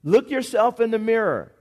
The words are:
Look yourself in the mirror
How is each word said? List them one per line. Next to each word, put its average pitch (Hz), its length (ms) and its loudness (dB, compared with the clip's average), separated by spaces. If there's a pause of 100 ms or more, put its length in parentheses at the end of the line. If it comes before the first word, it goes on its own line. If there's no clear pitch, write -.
Look 208 280 2
yourself 240 480 0
in 226 100 0
the 226 100 -2
mirror 214 600 -2